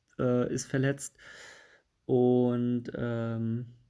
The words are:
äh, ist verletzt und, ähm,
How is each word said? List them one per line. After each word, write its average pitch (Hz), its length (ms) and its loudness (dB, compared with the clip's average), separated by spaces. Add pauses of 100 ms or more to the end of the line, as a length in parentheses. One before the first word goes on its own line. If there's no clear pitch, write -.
(180)
äh, 123 340 0
ist - 140 -6
verletzt 139 500 -2 (880)
und, 123 880 2
ähm, 117 720 -4 (240)